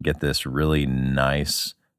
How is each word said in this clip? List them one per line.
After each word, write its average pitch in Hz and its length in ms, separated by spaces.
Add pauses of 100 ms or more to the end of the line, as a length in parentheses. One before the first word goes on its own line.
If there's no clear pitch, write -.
get 76 180
this 71 240
really 73 400
nice 67 920 (240)